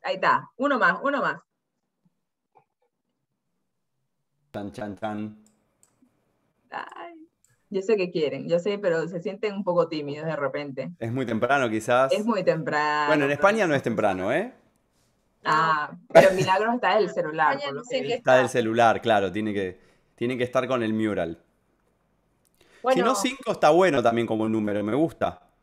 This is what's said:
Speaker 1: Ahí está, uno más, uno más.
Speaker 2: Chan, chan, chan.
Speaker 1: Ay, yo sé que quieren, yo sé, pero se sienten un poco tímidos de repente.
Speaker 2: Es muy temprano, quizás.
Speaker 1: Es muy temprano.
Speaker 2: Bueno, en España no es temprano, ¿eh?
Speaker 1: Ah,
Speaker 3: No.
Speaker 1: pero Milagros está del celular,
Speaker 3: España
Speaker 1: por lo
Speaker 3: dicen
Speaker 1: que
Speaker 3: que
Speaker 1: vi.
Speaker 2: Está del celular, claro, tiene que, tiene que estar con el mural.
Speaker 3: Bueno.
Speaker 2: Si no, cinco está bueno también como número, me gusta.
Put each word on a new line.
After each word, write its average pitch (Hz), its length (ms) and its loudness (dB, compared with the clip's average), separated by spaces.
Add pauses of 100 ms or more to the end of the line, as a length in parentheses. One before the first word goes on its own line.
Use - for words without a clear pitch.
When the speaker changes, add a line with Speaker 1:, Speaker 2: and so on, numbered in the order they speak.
Speaker 1:
Ahí 185 120 -4
está, 175 420 0
uno 269 220 0
más, 175 240 2
uno 277 180 -2
más. 160 220 -4 (3000)
Speaker 2:
Chan, 104 200 -10
chan, 104 240 -10
chan. 107 400 -8 (1300)
Speaker 1:
Ay, - 440 -14 (560)
yo 190 120 -4
sé 220 140 2
que 180 140 -2
quieren, 139 380 -4
yo 165 100 0
sé, 202 200 -4
pero 165 300 0
se 180 120 -8
sienten 202 340 -6
un 196 100 -8
poco 170 240 0
tímidos 151 380 -8
de 160 100 -4
repente. 143 600 -6
Speaker 2:
Es 113 140 -6
muy 127 140 -4
temprano, 120 420 0
quizás. 123 440 2
Speaker 1:
Es 208 120 -2
muy 226 200 -2
temprano. 151 640 0
Speaker 2:
Bueno, 151 180 2
en 139 60 0
España 196 340 2
no 156 80 2
es 131 80 0
temprano, 101 500 0
¿eh? 208 220 -4 (920)
Speaker 1:
Ah, 156 480 0
Speaker 3:
No. 175 60 -18 (140)
Speaker 1:
pero 185 220 8
Milagros 190 400 0
está 202 220 0
del 214 140 2
celular, 160 440 0
Speaker 3:
España 277 140 -8
Speaker 1:
por 139 80 -8
lo 147 60 -10
Speaker 3:
dicen - 160 -6
Speaker 1:
que 254 40 -4
Speaker 3:
que 139 60 -8
Speaker 1:
vi. - 60 -2
Speaker 2:
Está 139 220 2
del 127 120 4
celular, 113 520 2
claro, 104 300 2
tiene 107 240 -4
que, 92 260 -4 (340)
tiene 123 220 -4
que 120 80 -2
estar 127 220 -2
con 123 160 0
el 110 120 -2
mural. 98 440 -2 (1400)
Speaker 3:
Bueno. 262 140 2
Speaker 2:
Si 254 60 2
no, 240 120 4
cinco 254 380 -4
está 165 180 4
bueno 160 320 6
también 117 240 2
como 110 220 0
número, 104 340 0
me 107 120 -2
gusta. 131 480 -2 (200)